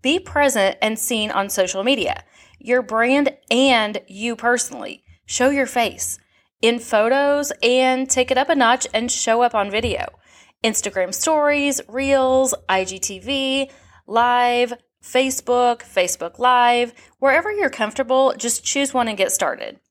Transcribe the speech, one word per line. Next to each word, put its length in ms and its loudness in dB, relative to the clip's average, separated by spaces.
Be 180 0
present 640 0
and 180 -2
seen 320 -4
on 200 -2
social 340 -2
media. 400 -2
Your 200 0
brand 520 0
and 560 2
you 300 -8
personally. 680 -4
Show 240 0
your 180 0
face 520 -4
in 180 2
photos 840 0
and 460 2
take 220 0
it 60 2
up 140 0
a 40 4
notch 380 2
and 180 -2
show 300 0
up 140 2
on 160 0
video. 340 -4
Instagram 520 -2
stories, 760 0
Reels, 640 2
I 160 0
G 140 -12
T 200 -8
V, 520 -4
Live, 680 2
Facebook, 760 0
Facebook 600 -4
Live, 540 4
wherever 320 2
you're 200 0
comfortable, 680 0
just 260 -4
choose 300 -2
one 160 0
and 80 -6
get 160 0
started. 480 -6